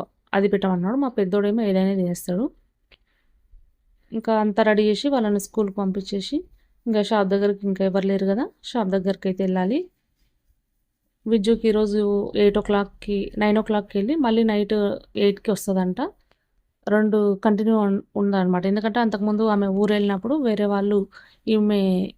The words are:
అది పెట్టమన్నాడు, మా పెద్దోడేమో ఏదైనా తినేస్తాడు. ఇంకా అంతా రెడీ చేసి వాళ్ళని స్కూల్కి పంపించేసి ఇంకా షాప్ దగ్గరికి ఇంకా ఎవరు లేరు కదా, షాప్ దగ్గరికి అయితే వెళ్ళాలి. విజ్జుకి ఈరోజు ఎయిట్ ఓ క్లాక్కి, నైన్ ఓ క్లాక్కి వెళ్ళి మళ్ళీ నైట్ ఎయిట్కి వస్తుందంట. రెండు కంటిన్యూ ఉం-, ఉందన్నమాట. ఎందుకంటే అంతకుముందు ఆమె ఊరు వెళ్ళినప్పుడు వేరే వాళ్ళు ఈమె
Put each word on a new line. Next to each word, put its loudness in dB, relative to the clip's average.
అది 2
పెట్టమన్నాడు, -2
మా 0
పెద్దోడేమో 0
ఏదైనా 0
తినేస్తాడు. -4
ఇంకా -2
అంతా 2
రెడీ 4
చేసి 0
వాళ్ళని 0
స్కూల్కి -4
పంపించేసి -4
ఇంకా 2
షాప్ 0
దగ్గరికి 0
ఇంకా 0
ఎవరు 0
లేరు 0
కదా, 0
షాప్ -4
దగ్గరికి -2
అయితే -2
వెళ్ళాలి. -2
విజ్జుకి 2
ఈరోజు 0
ఎయిట్ 4
ఓ 2
క్లాక్కి, -2
నైన్ 2
ఓ 2
క్లాక్కి -4
వెళ్ళి 0
మళ్ళీ 2
నైట్ 0
ఎయిట్కి 0
వస్తుందంట. -2
రెండు 2
కంటిన్యూ 2
ఉం-, 0
ఉందన్నమాట. 0
ఎందుకంటే 0
అంతకుముందు 0
ఆమె 2
ఊరు 0
వెళ్ళినప్పుడు 0
వేరే 0
వాళ్ళు 0
ఈమె 2